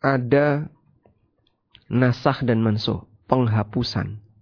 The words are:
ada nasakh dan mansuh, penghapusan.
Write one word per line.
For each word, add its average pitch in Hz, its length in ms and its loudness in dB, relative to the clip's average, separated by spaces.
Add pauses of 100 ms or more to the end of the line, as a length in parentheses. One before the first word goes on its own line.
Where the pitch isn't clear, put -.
ada 143 680 0 (1200)
nasakh 127 560 0
dan 113 160 2
mansuh, 107 440 -2 (200)
penghapusan. 107 920 -2 (240)